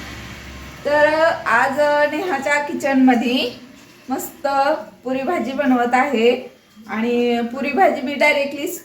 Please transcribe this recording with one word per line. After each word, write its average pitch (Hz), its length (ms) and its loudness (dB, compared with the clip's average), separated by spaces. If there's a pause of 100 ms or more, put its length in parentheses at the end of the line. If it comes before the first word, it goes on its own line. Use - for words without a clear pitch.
(840)
तर 294 300 4 (320)
आज 262 340 2 (340)
नेहाच्या 294 480 -2
किचनमध्ये 262 880 2 (580)
मस्त 285 380 -6 (580)
पुरी 262 180 -2
भाजी 294 300 -2
बनवत 254 420 2
आहे 247 560 0 (360)
आणि 240 540 0
पुरी 269 280 -4
भाजी 302 340 2
मी 285 120 -4
डायरेक्टली 285 520 0 (180)